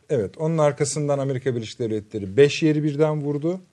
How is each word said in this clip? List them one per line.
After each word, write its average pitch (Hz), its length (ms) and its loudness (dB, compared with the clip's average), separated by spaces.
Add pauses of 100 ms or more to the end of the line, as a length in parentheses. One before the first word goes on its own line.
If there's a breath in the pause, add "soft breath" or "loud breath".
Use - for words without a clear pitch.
(100)
evet, 110 280 -2
onun 160 200 -2
arkasından 143 600 0
Amerika 135 380 -2
Birleşik 110 220 -8
Devletleri 107 580 -4
beş 143 260 6
yeri 151 220 2
birden 151 380 0
vurdu 147 380 -4 (120)